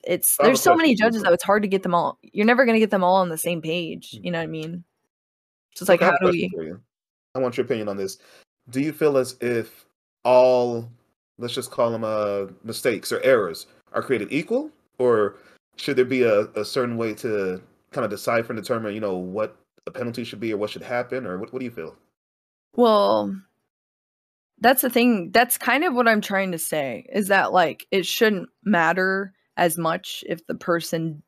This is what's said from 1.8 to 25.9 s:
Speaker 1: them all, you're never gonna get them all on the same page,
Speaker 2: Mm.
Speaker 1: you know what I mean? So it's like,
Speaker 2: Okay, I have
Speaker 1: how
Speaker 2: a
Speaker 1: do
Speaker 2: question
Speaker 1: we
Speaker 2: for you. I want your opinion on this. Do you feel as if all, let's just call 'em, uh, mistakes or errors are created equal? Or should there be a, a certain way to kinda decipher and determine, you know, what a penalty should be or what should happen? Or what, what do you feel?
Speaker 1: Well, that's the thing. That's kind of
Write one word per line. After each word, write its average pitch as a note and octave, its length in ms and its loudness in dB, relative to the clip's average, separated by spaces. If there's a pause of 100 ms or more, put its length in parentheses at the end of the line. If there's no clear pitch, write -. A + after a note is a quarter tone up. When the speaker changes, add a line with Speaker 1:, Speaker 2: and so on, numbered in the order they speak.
Speaker 1:
them F3+ 100 0
all, D#3 280 0
you're G#3+ 240 -2
never B3 180 6
gonna A3+ 160 4
get G#3+ 100 2
them F#3+ 140 2
all F#3 120 4
on F#3 140 2
the D#3+ 80 -8
same E3+ 240 -4
page, E3+ 500 -8
Speaker 2:
Mm. A#2 120 -18
Speaker 1:
you F3+ 80 -6
know E3 60 -4
what E3 60 -6
I D#3+ 40 -10
mean? D#3+ 360 -10 (880)
So F3+ 100 -14
it's F#3+ 40 0
like, F3 140 6
Speaker 2:
Okay, F3 40 4
I F#3 60 4
have - 80 0
Speaker 1:
how F#3 80 4
Speaker 2:
a F3+ 40 4
Speaker 1:
do E3+ 60 -2
Speaker 2:
question F3+ 160 -4
Speaker 1:
we - 40 -10
Speaker 2:
for D#2+ 60 -8
you. F2+ 160 -12 (540)
I B2+ 60 -6
want B2 160 -2
your B2 80 -2
opinion A2 240 -4
on G2 80 -6
this. G2 220 -8 (520)
Do C3 100 -4
you D3 120 -2
feel D3 260 0
as A#2+ 220 -2
if A#2+ 460 -4 (380)
all, B2 640 4 (500)
let's A#2 160 -8
just A#2+ 180 -8
call A#2 220 0
'em, A2+ 100 -6
uh, G#2 420 -2 (160)
mistakes A2+ 480 -4
or A2 120 -2
errors G#2 440 2 (260)
are A2 100 -4
created A2 280 -2
equal? A3+ 400 -4 (280)
Or A2+ 380 2 (400)
should C#3+ 200 -4
there B2+ 80 4
be B2+ 180 0
a, G#2+ 200 4 (120)
a G#2 100 -4
certain A#2+ 320 -4
way A2+ 180 -4
to G2 460 -4 (320)
kinda A#2+ 160 -4
decipher A#2 440 -4
and A2 100 -8
determine, A2+ 320 -4
you G#2+ 60 -8
know, G2 160 -4
what F#2 400 -6 (300)
a - 40 -12
penalty A#2+ 340 -8
should A2+ 160 -14
be A2+ 120 -4
or G#2 40 -4
what G#2+ 140 -4
should - 120 -14
happen? B2 440 -6
Or F2+ 120 -8
what, G#2+ 140 -12
what C3 80 -10
do B2+ 40 -8
you A#2 60 -8
feel? E2 260 -12 (800)
Speaker 1:
Well, G#3 600 4 (1200)
that's A#3+ 240 4
the B3+ 80 -2
thing. A#3 420 2
That's B3 260 2
kind C4 260 0
of D#4+ 100 -2